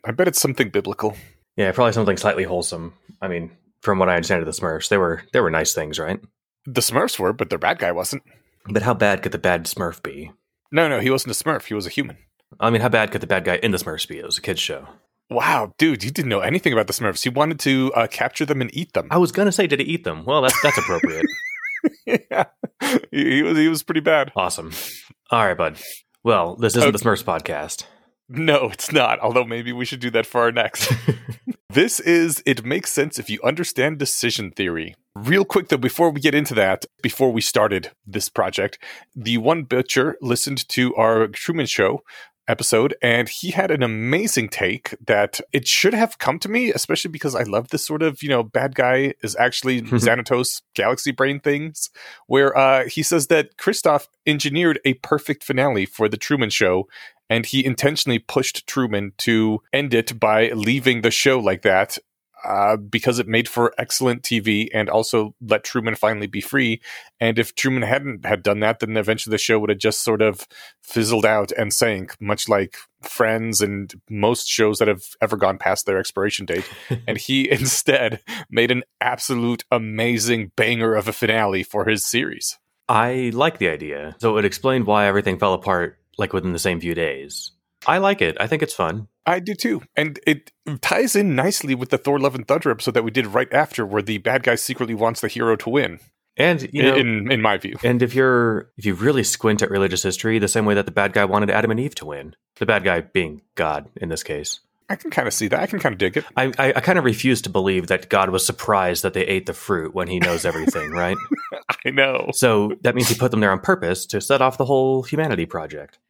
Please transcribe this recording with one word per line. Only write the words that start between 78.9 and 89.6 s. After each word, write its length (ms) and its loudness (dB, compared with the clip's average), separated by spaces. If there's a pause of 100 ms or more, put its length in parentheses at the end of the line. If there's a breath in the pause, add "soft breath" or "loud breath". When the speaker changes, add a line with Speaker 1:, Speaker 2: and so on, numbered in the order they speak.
Speaker 1:
absolute 720 -2
amazing 840 0
banger 360 2
of 140 0
a 60 -4
finale 500 0
for 220 -2
his 200 0
series. 540 -4 (300)
Speaker 2:
I 440 0
like 260 0
the 100 2
idea. 500 -8
So 180 2
it 80 2
explained 400 0
why 220 4
everything 320 0
fell 140 2
apart, 440 -2 (200)
like, 160 -4
within 180 -2
the 80 -4
same 220 -2
few 120 -4
days. 580 -6 (360)
I 100 4
like 240 0
it. 180 0
I 80 -2
think 140 -2
it's 120 -4
fun. 340 -4 (180)
Speaker 1:
I 140 0
do 160 -8
too. 260 -2 (140)